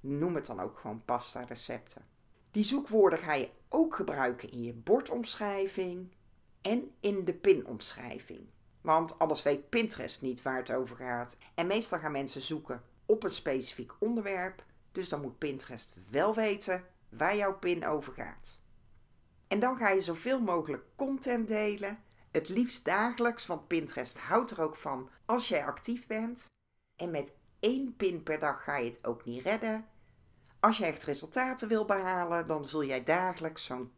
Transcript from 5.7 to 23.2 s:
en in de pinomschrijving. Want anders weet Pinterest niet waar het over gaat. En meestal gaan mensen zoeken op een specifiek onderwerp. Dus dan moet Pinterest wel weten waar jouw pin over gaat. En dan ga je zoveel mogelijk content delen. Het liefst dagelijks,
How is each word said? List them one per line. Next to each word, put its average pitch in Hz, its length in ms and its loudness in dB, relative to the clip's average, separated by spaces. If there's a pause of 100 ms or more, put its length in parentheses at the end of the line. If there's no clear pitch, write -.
en 226 380 0
in 202 240 2
de 185 100 2
pinomschrijving. - 1120 2 (360)
Want 165 340 2
anders 156 240 2
weet 143 260 2
Pinterest - 540 -2
niet 127 200 -4
waar 131 140 -2
het 127 160 -4
over 123 240 -2
gaat. 123 400 -6 (180)
En 170 120 0
meestal 202 320 0
gaan 156 140 -2
mensen 139 280 -4
zoeken 143 420 -6 (240)
op 220 160 4
een 196 80 0
specifiek 131 680 -4
onderwerp. 196 680 -2 (280)
Dus 185 160 -4
dan 147 120 -4
moet 127 180 -8
Pinterest 135 560 -8 (160)
wel 175 240 4
weten 202 500 0 (240)
waar 170 280 2
jouw 196 220 0
pin 175 280 0
over 143 260 -2
gaat. - 460 -12 (880)
En 202 100 2
dan 247 180 2
ga 220 120 4
je 196 120 6
zoveel 175 400 0
mogelijk 160 440 0 (120)
content 262 520 0
delen. 214 540 -2 (280)
Het 156 180 2
liefst 233 360 2
dagelijks, 233 640 2